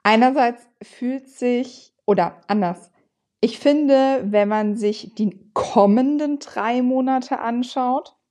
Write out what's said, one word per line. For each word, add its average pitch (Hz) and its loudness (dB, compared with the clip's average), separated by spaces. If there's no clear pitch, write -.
Einerseits 240 2
fühlt 254 -8
sich, 247 -6
oder 185 -2
anders, 196 -4
ich - -2
finde, 269 2
wenn 202 2
man 214 -2
sich 208 -4
die 208 -2
kommenden 277 2
drei 233 -4
Monate 262 -2
anschaut, 247 -4